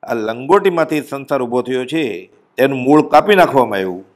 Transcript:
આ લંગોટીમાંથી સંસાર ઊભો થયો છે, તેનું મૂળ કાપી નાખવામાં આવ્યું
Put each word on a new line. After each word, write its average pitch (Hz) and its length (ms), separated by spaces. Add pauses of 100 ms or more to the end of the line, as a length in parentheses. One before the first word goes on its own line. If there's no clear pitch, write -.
આ 127 120
લંગોટીમાંથી 151 880
સંસાર 139 400
ઊભો 123 200
થયો 127 220
છે, 123 460 (260)
તેનું 135 220
મૂળ 143 300
કાપી 160 260
નાખવામાં 135 440
આવ્યું 95 260 (120)